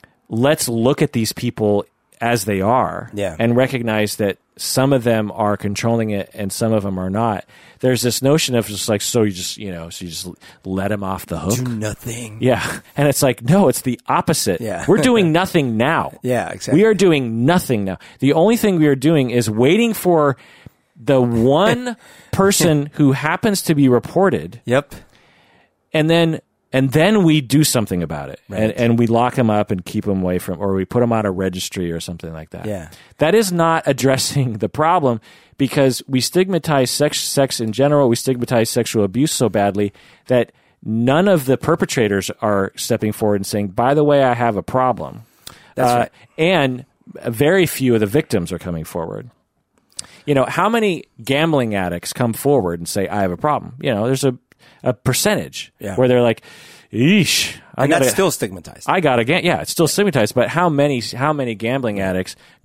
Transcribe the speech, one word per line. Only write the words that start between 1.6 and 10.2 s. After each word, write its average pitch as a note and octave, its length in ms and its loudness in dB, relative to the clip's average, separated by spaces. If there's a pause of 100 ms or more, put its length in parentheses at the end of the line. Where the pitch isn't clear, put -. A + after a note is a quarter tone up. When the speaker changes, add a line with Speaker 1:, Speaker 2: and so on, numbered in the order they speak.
Speaker 1:
as A#2 240 0
they G2+ 160 -2
are G2 540 0
Speaker 2:
Yeah. F#2+ 240 -6
Speaker 1:
and A#2 180 2
recognize A#2 600 0
that G2+ 220 -2 (200)
some C#3 360 0
of A#2+ 100 0
them A2 280 0
are G#2 260 0
controlling A2+ 520 -2
it G2 220 -6
and G2 180 -8
some A2+ 220 -2
of G#2+ 100 2
them F#2+ 160 -6
are F#2 120 -4
not, G#2+ 340 -2 (360)
there's B2+ 200 2
this A#2+ 220 -2
notion C3+ 320 2
of A2+ 120 0
just G#2 220 -6
like, G#2 140 0
so A#2+ 200 0
you G#2+ 80 2
just, F#2 280 -10
you G#2 120 -10
know, E2+ 200 -12
so - 160 -14
you E2+ 40 -12
just E2+ 160 -12 (380)